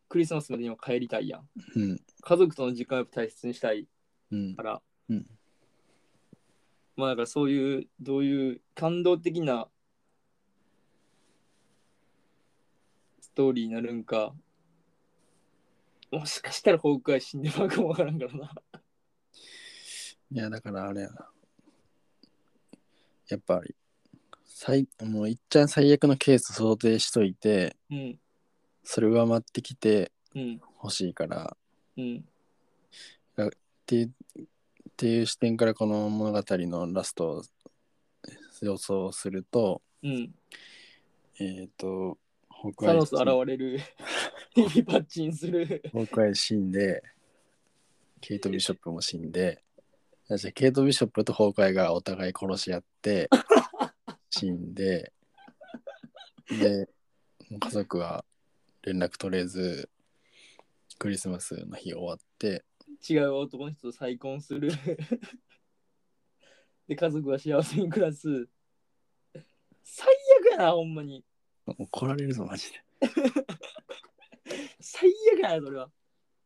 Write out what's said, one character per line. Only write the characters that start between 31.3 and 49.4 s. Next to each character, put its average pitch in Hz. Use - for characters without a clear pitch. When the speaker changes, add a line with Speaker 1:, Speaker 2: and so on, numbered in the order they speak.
Speaker 1:
う 131
ん。 123
Speaker 2:
が-、 104
っ -
て 120
い 117
う、 120
っ 160
て 131
い 117
う 110
視 -
点 117
か 117
ら 110
こ 110
の 107
物 107
語 104
の 87
ラ 92
ス -
ト 82
を 85
予 101
想 95
す -
る 95
と、 107
Speaker 1:
う 143
ん。 123
Speaker 2:
え 95
ー -
と、 92
ホ -
ー -
ク -
ア 165
イ -
Speaker 1:
サ 165
ノ 151
ス -
現 127
れ 131
る。 131
<laughs> -
指 226
パ 175
ッ 156
チ 160
ン 160
す 156
る。 170
Speaker 2:
ホ 113
ー 110
ク -
ア 107
イ 101
死 -
ん 95
で、 95
ケ -
イ 98
ト・ 98
ビ 95
シ -
ョ -
ッ -
プ -
も 82
死 -
ん 80
で、 90